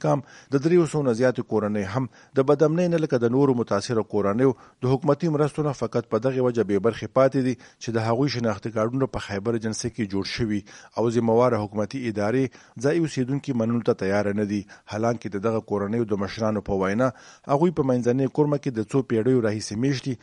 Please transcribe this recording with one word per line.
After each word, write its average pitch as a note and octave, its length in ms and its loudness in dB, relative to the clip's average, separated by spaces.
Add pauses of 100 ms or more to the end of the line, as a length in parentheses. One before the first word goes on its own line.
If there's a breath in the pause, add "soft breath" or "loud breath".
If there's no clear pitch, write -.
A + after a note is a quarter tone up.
کام D3 240 0 (240 loud breath)
د C3+ 160 0
دریو E3+ 240 4
سوو D3 160 0
نه A#2+ 60 2
زیاتې B2 420 0
کورنۍ G#2 300 0 (100)
هم C3 100 0 (300 loud breath)
د C3+ 160 4
بدامنۍ D#3+ 420 4
نه D#3+ 140 0
لکه B2 160 0
د A#2+ 140 2
نورو C3+ 260 4
متاثره G#2+ 500 0
کورنیو G#2+ 400 2 (300 loud breath)
د C3 120 4
حکومتي C#3+ 440 0
مرستو D3+ 300 -2
نه C3 120 -6
فقط A#2 320 -2
په G#2+ 120 0
دغې C3 200 0
وجه A#2 180 2
بې G2 220 2
برخې A2 300 0
پاتې C3+ 300 4
دي B2+ 80 0 (280 loud breath)
چې - 140 -8
د A2 100 0
هغوی A#2+ 240 2
شناختي A2+ 400 -4
کارډونه A#2 460 0
په G#2+ 100 -8
خیبر G#2+ 320 -2
ایجنسۍ A2 320 -6
کې G#2 240 -6
جوړ G2 120 -2
شوي G#2+ 360 -2 (360 loud breath)
او G#2+ 120 0
ذمهواره A#2 540 4
حکومتي G#2 360 -6 (100)
ادارې A2+ 760 -4
ځایي E3 180 2
اوسیدونکي C3+ 560 -4
منلو A#2 300 0
ته A2+ 100 0
تیاره G2+ 340 0
نه G#2+ 180 -2
دي. G#2 100 -2 (320 loud breath)
حالانکه A2 420 -2
د G2 100 -4
دغه A2 160 0 (100)
کورنیو G#2 380 -2
د G2+ 140 0
مشرانو G#2+ 460 -4
په G2 120 0
وینا G#2+ 280 2 (380 loud breath)
هغوی D#3 300 2
په C3+ 120 0
منځنۍ B2 480 0
کورمه D3 260 2
کې C#3 80 -4
د A2 180 -4
څو C3+ 220 2
پیړیو A#2 340 2
راهیسې G#2 380 -4
میشتي C3+ 400 -2